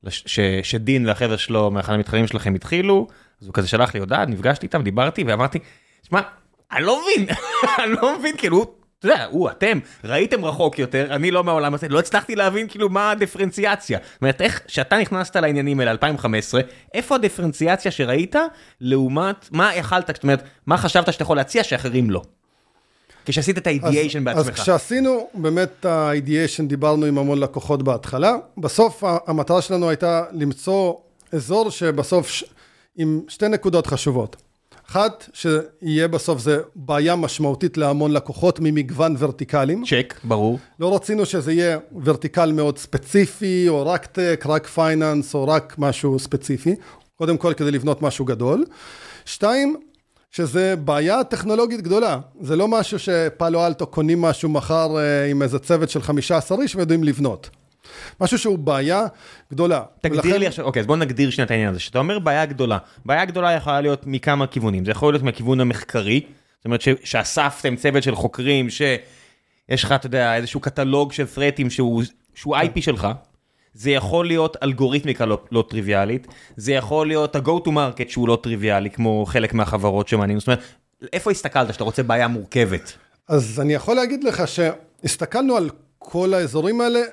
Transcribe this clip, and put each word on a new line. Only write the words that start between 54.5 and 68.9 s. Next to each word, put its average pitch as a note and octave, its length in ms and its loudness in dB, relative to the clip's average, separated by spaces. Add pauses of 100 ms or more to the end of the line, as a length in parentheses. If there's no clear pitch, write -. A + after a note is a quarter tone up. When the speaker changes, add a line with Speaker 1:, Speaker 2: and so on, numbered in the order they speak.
Speaker 2:
אה, D3 280 2
עם C#3+ 160 0
איזה C3+ 180 0
צוות D#3+ 300 2
של C#3+ 120 -4
חמישה D3 360 0
עשר E3+ 240 -2
איש C#4+ 140 -2
ויודעים E3 280 2
לבנות. C3+ 460 -2 (720)
משהו G#3 160 2
שהוא G3+ 200 0
בעיה D3+ 480 0 (460)
גדולה. D#3 300 2 (200)
Speaker 1:
תגדיר D3+ 240 0
Speaker 2:
ולכן F#3+ 140 4
Speaker 1:
לי G3 80 2
עכשיו, D#3 180 -4
אוקיי, B2+ 140 0
אז G#2+ 60 -2
בוא D3 120 2
נגדיר C3+ 320 0
שנייה B2 160 0
את G#2 60 -4
העניין A2 180 2
הזה. F2+ 100 -4
שאתה - 200 -4
אומר F#3+ 200 0
בעיה D#3 260 0
גדולה. B2+ 320 -2 (280)
בעיה D3+ 200 0
גדולה F3 260 0
יכולה C#3+ 300 0
להיות C#3+ 260 -2
מכמה C#3 400 0
כיוונים. G2+ 380 -2
זה G#2+ 60 -2
יכול D3 220 2
להיות C#3+ 100 0
מהכיוון B2+ 360 0
המחקרי, A#2+ 640 0 (360)
זאת - 80 -16
אומרת A#2 160 -2
ש-, - 80 2 (140)
שאספתם C#3 720 -2
צוות C3+ 280 2
של B2+ 120 0
חוקרים, B2+ 540 -2
שיש - 1120 -4